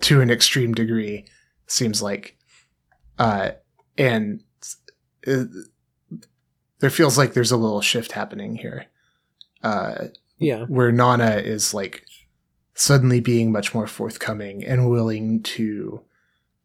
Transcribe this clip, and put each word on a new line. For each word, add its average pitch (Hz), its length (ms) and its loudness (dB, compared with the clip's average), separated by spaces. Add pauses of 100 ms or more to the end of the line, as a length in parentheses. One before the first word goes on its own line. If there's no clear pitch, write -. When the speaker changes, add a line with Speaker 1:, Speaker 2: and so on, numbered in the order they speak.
Speaker 1:
to 143 200 4
an 123 100 4
extreme 117 440 2
degree, 110 520 -2 (400)
seems 107 360 -2
like. 101 340 -8 (840)
Uh, 104 340 0 (440)
and, 113 460 0 (840)
uh, 131 180 0 (1400)
there 135 100 2
feels 143 260 2
like 135 180 4
there's 120 180 2
a 127 40 2
little 107 240 0
shift 113 320 -4
happening 104 440 -10
here. - 300 -12 (760)
Uh, 104 460 -4 (300)
Speaker 2:
Yeah. 123 260 -2
Speaker 1:
where 123 280 4
Nana 120 440 4
is, 104 360 -4
like, 98 320 -8 (680)
suddenly 127 460 4
being 117 320 2
much 104 200 -2
more 110 140 -4
forthcoming 104 800 -10
and 123 260 2
willing 110 540 0
to, 107 580 -6 (640)